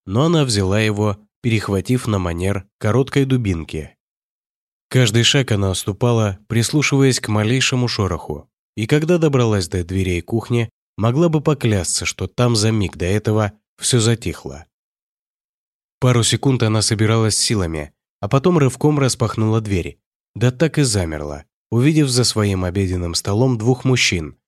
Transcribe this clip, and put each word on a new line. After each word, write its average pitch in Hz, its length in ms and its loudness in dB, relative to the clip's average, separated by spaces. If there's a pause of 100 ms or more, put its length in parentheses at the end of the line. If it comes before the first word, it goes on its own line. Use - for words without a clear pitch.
но 113 200 0
она 165 200 2
взяла 101 340 0
его, 104 380 0 (240)
перехватив 113 640 -2
на 104 140 0
манер 90 480 -4 (100)
короткой 127 480 0
дубинки. 87 720 -4 (920)
Каждый 117 340 4
шаг 131 280 2
она 98 220 2
ступала, 107 640 0 (100)
прислушиваясь 135 720 2
к - 100 -8
малейшему 120 580 0
шороху, 90 600 -4 (300)
и 107 80 -2
когда 156 320 2
добралась 120 500 2
до 90 160 -4
дверей 92 380 -2
кухни, 117 480 -4 (260)
могла 127 340 2
бы 156 120 0
поклясться, 107 640 0
что - 220 -6
там 120 280 2
за 110 160 0
миг 101 240 -2
до 90 100 -4
этого 107 480 0 (260)
всё - 200 0
затихло. 85 680 -4 (1300)
Пару 123 220 4
секунд 120 400 0
она 110 220 2
собиралась 110 520 2
силами, 80 560 -2 (280)
а 104 100 -6
потом 160 300 4
рывком 143 400 2
распахнула 113 640 0
дверь, 90 360 -4 (380)
да 117 160 2
так 156 260 -2
и 147 60 2
замерла, 80 640 -4 (280)
увидев 147 340 2
за 123 160 0
своим 98 420 0
обеденным 90 500 -2
столом 117 420 0
двух 120 260 0
мужчин, 90 540 0 (100)